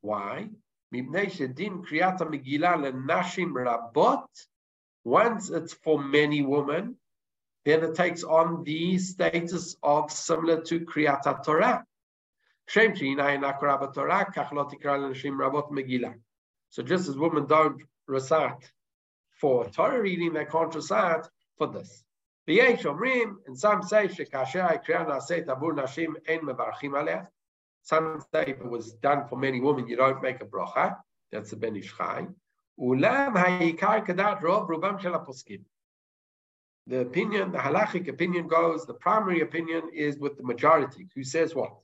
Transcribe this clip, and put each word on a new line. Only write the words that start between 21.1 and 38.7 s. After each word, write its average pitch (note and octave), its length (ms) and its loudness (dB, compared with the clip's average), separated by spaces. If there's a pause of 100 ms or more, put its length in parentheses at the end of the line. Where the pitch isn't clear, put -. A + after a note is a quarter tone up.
for D3+ 100 -2
this. - 360 -14 (440)
V'yesh A#3 360 4
omrim, G#3+ 520 -2 (100)
and C3 120 -16
some G#3 260 2
say, G#3 240 4
"Shekasher E3+ 600 -2
ha'kriya E3 400 0
na'aseh D3 380 -4
tabur C3+ 280 -2
nashim D3+ 420 -4 (120)
ein D#3+ 140 -2
mevarchim B2+ 500 -6
aleh." E3 360 -2 (560)
Some D#3+ 380 0 (120)
say D#3 140 2
if C3 120 -8
it B2+ 100 -10
was A#2 260 -8
done C#3+ 340 2
for B2+ 80 -6
many C3 240 0
women, C3 260 2
you A#2 80 -6
don't C3+ 260 4
make C3 200 -4
a G#2 40 -12
bracha. G2+ 520 -2 (340)
That's - 200 -8
the G#2+ 40 -10
Ben A2 220 -6
Ish - 180 -12
Chai. F2+ 320 -4 (520)
Ulam G#3 560 2
ha'ikar F3+ 720 2
kadat F#3+ 360 0
rov F#3 260 0
rubam F3 320 -2
shel F3+ 140 -4
haposkim. A#2 480 -10 (1200)
The B2+ 160 -4
opinion, G3 500 -2
the - 60 -4
halachic E3 500 0
opinion E3+ 400 -2
goes, E3 380 2